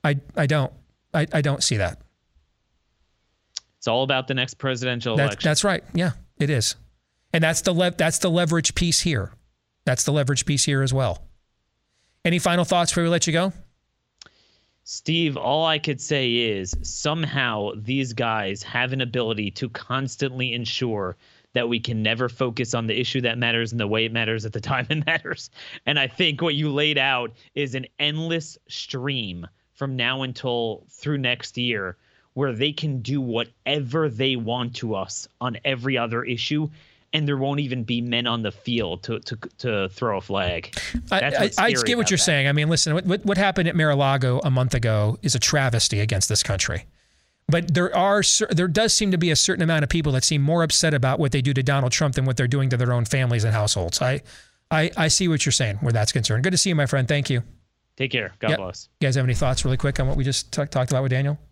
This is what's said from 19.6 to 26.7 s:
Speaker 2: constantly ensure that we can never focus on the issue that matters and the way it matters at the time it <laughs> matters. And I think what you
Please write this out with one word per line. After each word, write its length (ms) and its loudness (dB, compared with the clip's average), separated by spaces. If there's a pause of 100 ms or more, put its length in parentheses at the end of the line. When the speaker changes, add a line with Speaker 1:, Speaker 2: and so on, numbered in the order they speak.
Speaker 2:
constantly 840 -6
ensure 640 -4 (380)
that 140 0
we 120 0
can 220 -4
never 260 0
focus 460 -2
on 120 -2
the 140 -2
issue 220 -2
that 160 -2
matters 340 0
and 80 -4
the 60 0
way 180 2
it 80 -4
matters 320 -2
at 80 -8
the 80 -6
time 300 -2
it 160 -2
<laughs> 0 -
matters. 440 -4 (360)
And 120 0
I 80 2
think 360 -2
what 120 0
you 160 0